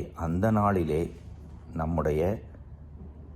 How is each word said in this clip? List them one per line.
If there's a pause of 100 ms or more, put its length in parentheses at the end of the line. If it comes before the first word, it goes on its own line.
(180)
அந்த
நாளிலே (720)
நம்முடைய (1160)